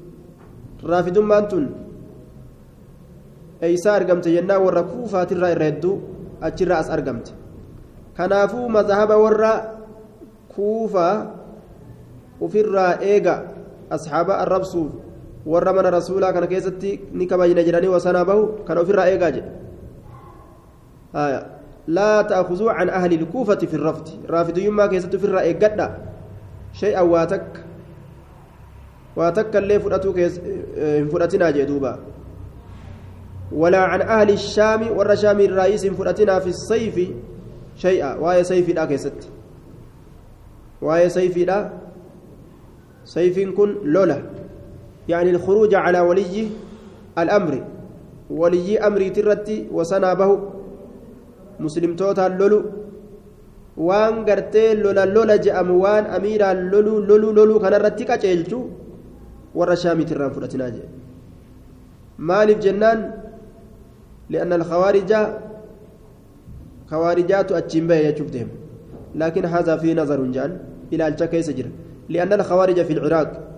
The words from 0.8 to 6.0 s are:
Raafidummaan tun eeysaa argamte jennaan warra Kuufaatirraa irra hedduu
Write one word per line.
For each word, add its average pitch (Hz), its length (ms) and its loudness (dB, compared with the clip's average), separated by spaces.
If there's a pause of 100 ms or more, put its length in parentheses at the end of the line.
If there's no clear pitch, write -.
Raafidummaan 185 640 2
tun 165 180 -2 (2000)
eeysaa 175 340 2
argamte 175 380 0
jennaan 190 280 2
warra 180 220 2
Kuufaatirraa 180 720 -2
irra 160 100 0
hedduu 170 360 -2 (400)